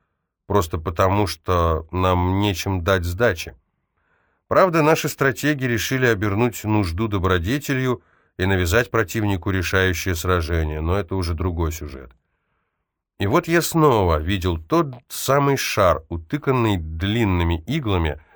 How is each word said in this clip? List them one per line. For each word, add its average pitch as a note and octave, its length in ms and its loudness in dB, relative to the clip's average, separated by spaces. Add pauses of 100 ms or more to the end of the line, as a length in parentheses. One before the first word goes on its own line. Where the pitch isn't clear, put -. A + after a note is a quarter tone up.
(460)
Просто G2 320 0
потому, F#2+ 480 0
что E2+ 680 -2
нам F#2 480 0
нечем G2 440 -2
дать F#2+ 220 0
сдачи. F#2 500 -2 (920)
Правда, E3 360 4
наши D#3 260 2
стратеги C#3 560 -2
решили B2+ 400 0
обернуть G#2+ 580 0
нужду G#2 440 0
добродетелью G#2 960 -2 (340)
и F#2 80 0
навязать F#2+ 460 2
противнику G#2 580 -2
решающее F#2 680 0
сражение, D#2+ 680 -2
но E2+ 140 0
это F#2+ 200 -4
уже F2 180 -2
другой E2 380 -2
сюжет. C2+ 400 -14 (1080)
И G2+ 100 -2
вот D#3+ 200 2
я E3 140 2
снова A2+ 580 4
видел F2 380 -2
тот D#3 300 0 (200)
самый C#3 480 0
шар, F2+ 540 2
утыканный A2+ 680 -2
длинными E2+ 880 0
иглами F#2+ 540 -2 (160)